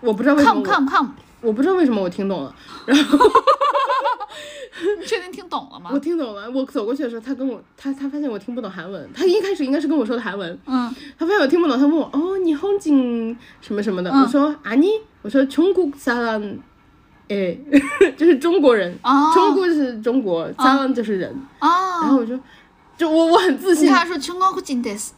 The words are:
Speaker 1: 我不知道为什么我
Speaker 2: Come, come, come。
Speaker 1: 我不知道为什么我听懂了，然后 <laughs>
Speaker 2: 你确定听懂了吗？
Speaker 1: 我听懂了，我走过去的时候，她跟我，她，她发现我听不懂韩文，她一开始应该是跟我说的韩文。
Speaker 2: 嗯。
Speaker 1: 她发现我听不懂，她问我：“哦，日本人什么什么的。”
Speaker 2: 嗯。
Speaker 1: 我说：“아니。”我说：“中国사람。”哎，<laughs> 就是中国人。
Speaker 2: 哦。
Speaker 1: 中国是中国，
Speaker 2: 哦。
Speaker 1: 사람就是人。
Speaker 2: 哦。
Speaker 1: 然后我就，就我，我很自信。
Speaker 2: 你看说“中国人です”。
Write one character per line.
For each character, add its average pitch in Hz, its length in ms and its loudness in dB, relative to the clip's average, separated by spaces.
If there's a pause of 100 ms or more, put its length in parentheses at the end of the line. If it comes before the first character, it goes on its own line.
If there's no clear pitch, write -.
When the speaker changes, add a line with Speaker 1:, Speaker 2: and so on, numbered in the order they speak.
Speaker 1:
我 240 100 0
不 202 120 -2
知 262 60 4
道 285 60 6
为 294 80 4
什 440 80 6
么 311 80 2
我 254 60 -4
Speaker 2:
Come, 381 100 0
come, 277 140 0
come。 311 220 0 (300)
Speaker 1:
我 226 120 -2
不 226 80 -2
知 294 60 2
道 381 80 2
为 359 100 2
什 247 80 2
么 202 80 0
我 180 80 -2
听 190 180 -6
懂 180 160 -4
了， - 120 -14 (300)
然 269 180 4
后 - 160 2
<laughs> 523 1800 0
Speaker 2:
你 381 60 -12
确 427 140 -4
定 359 120 -14
听 370 180 -18
懂 269 220 -8
了 - 80 -20
吗？ 175 140 -12
Speaker 1:
我 277 60 0
听 330 180 -4
懂 247 160 -6
了， 202 160 -14
我 262 160 -4
走 247 200 -6
过 240 100 -4
去 294 80 -6
的 247 60 -4
时 233 60 -12
候， 226 60 -10
她 247 140 -8
跟 262 120 -6
我， 226 140 -8 (160)
她， 277 160 -8
她 269 160 -8
发 285 100 -8
现 294 100 -4
我 208 100 -8
听 240 160 -12
不 247 60 -8
懂 196 100 -10
韩 180 180 -14
文， 175 240 -12
她 294 120 -4
一 381 160 4
开 381 120 -2
始 302 100 -4
应 262 80 -2
该 285 80 0
是 302 80 -4
跟 294 80 0
我 262 100 0
说 233 100 -4
的 - 60 -4
韩 190 160 -8
文。 180 280 -10
Speaker 2:
嗯。 254 280 -4 (260)
Speaker 1:
她 320 60 -4
发 339 80 0
现 415 60 2
我 302 60 2
听 330 160 2
不 349 60 2
懂， 247 100 2
她 277 80 4
问 294 100 4
我 285 180 -2
：“哦， 359 260 -2
日 330 180 0
本 370 140 -2
人 247 680 0 (240)
什 - 140 -6
么 208 80 -2
什 208 100 -2
么 180 80 -4
的。” 180 80 -4
Speaker 2:
嗯。 269 120 4
Speaker 1:
我 247 60 4
说 294 280 2 (100)
：“아 208 120 -4
니。” 311 100 6 (340)
我 208 80 -12
说 269 160 4
：“中 339 280 2
国 359 160 2
사 254 300 -4
람。” 214 380 -4 (720)
哎， 190 280 -4 (260)
<laughs> 277 340 2
就 294 80 0
是 330 120 6
中 339 240 0
国 262 140 6
人。 180 280 -2
Speaker 2:
哦。 277 300 4
Speaker 1:
中 370 200 4
国 370 140 2
是 262 340 -2
中 240 200 0
国， 175 220 -2
Speaker 2:
哦。 - 140 -10
Speaker 1:
사 254 220 4
람 262 140 -2
就 233 100 -4
是 202 160 -4
人。 156 100 -6 (300)
Speaker 2:
哦。 294 80 0 (340)
Speaker 1:
然 311 80 0
后 269 80 4
我 233 80 0
就， 247 140 -6 (580)
就 320 120 -2
我， 320 180 4
我 339 100 4
很 370 200 2
自 370 180 2
信。 302 100 2
Speaker 2:
你 - 40 6
看 339 180 4
说 349 120 -6
“中 349 200 -10
国 370 100 2
人 294 340 -6
で 208 140 -8
す”。 - 200 -12